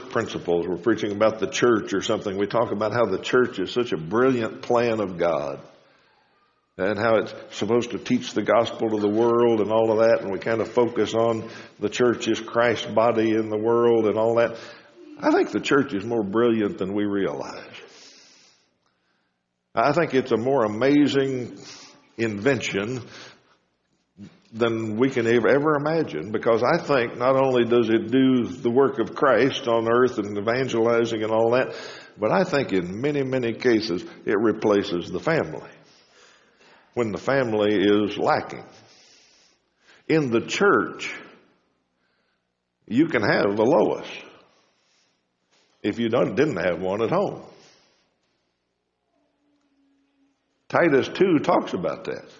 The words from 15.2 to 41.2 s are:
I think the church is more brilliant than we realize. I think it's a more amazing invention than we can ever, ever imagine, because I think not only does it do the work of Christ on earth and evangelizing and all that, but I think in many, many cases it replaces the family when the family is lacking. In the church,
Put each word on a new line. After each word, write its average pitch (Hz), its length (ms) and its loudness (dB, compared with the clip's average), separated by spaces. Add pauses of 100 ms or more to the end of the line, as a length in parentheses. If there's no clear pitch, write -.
I 302 120 2
think 381 180 2
the 107 100 -2
church 139 320 0
is 95 100 -4
more 117 200 -2
brilliant 107 560 0
than 98 160 -4
we 104 100 -2
realize. 95 680 -4 (2000)
I 120 180 2
think 165 200 0
it's 127 200 2
a 113 40 2
more 120 300 2
amazing 131 920 2 (600)
invention 110 800 -2 (1500)
than 113 460 -2
we 131 100 4
can 120 180 -2
ever, 113 220 4
ever 143 280 2
imagine, 143 540 -4
because 113 320 2
I 151 140 2
think 135 400 0
not 131 260 2
only 127 220 4
does 117 240 2
it 110 220 2
do 131 380 4
the 92 220 -4
work 135 280 2
of 107 160 -2
Christ 131 540 2
on 113 220 2
earth 123 280 4
and 104 180 -4
evangelizing 117 840 0
and 110 100 -2
all 113 200 2
that, 127 220 0 (440)
but 107 120 0
I 185 140 2
think 139 300 -2
in 92 260 -2
many, 143 220 -2
many 127 320 -2
cases 107 500 0 (220)
it 110 120 0
replaces 101 720 0
the 90 100 -6
family 85 500 -4 (1200)
when 117 180 -4
the 90 80 -6
family 110 560 0
is 104 440 2
lacking. 98 480 -2 (1400)
In 147 240 2
the 113 120 2
church, - 680 0 (1800)